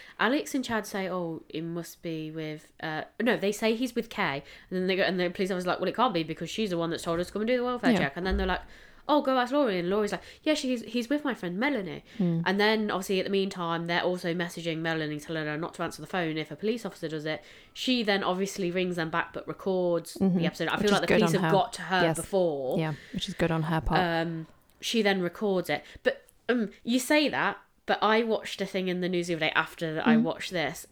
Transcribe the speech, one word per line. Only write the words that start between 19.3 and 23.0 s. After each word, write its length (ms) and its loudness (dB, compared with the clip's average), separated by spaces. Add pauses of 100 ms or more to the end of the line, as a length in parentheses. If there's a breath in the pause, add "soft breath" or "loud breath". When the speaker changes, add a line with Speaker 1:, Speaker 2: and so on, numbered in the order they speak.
Speaker 1:
but 140 -10
records 720 0
Speaker 2:
Mm-hmm. 160 6
Speaker 1:
the 80 2
episode. 220 -2
I 80 0
Speaker 2:
Which 60 0
Speaker 1:
feel 80 2
Speaker 2:
is 20 4
Speaker 1:
like 100 4
the 60 0
Speaker 2:
good 140 4
Speaker 1:
police 140 4
Speaker 2:
on 60 0
Speaker 1:
have 100 2
Speaker 2:
her. 60 6
Speaker 1:
got 160 2
to 80 -10
her 220 0
Speaker 2:
Yes. 140 2
Speaker 1:
before. 600 0
Speaker 2:
Yeah, 160 0 (200)